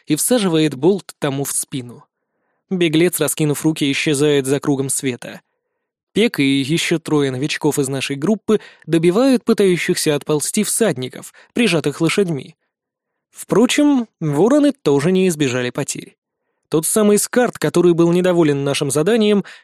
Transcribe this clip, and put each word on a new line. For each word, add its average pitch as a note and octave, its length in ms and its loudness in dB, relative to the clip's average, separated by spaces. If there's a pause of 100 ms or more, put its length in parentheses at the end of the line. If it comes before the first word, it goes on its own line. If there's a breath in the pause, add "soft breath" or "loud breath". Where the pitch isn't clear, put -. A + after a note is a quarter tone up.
и D3+ 100 0
всаживает D#3+ 580 0
болт E3 440 -2
тому C#3 260 -4
в - 80 -8
спину. B2 520 -10 (640)
Беглец, E3+ 500 2
раскинув D3 460 -2
руки, D#3 260 0
исчезает C#3+ 540 0
за C3+ 160 -2
кругом C3+ 300 -2
света. A#2 500 -8 (720)
Пек A3 260 0
и C#3 220 2
ещё D#3 380 -2
трое D3 320 0
новичков C#3+ 480 -4
из C3+ 100 -2
нашей C#3 280 -6
группы G3+ 440 0 (240 loud breath)
добивают F3 600 2
пытающихся F3+ 720 0
отползти D3+ 500 -2
всадников, B2+ 680 -4 (220 soft breath)
прижатых E3 480 0
лошадьми. E3 540 -2 (720)
Впрочем, B3+ 760 2 (140)
вороны A#3 520 2
тоже C#3+ 400 0
не F#3 160 2
избежали B2+ 420 -2
потерь. - 480 -10 (500)
Тот D#3+ 180 -2
самый G#3 320 2
Скарт, A#3 400 0
который F3 360 2
был E3+ 180 4
недоволен E3+ 500 2
нашим C#3 280 -2
заданием, G#3 540 2 (200 loud breath)